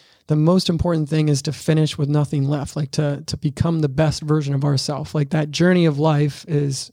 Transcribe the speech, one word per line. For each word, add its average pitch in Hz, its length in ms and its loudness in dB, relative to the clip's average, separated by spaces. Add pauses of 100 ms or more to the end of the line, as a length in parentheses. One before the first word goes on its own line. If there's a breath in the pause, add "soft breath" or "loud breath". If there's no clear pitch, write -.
(280 soft breath)
The 156 80 2
most 170 320 4
important 165 400 0
thing 156 200 2
is 139 140 2
to 151 100 -6
finish 156 460 0
with 139 100 -2
nothing 147 360 0
left, 143 320 -4
like, 151 160 -4
to, 143 340 -2
to - 120 -6
become 160 420 0
the 147 80 2
best 143 340 0
version 147 320 0
of 135 80 -2
ourself. 143 540 -2
Like, 143 140 -2
that 156 200 -2
journey 175 360 4
of 143 120 0
life 147 480 0
is 143 460 -2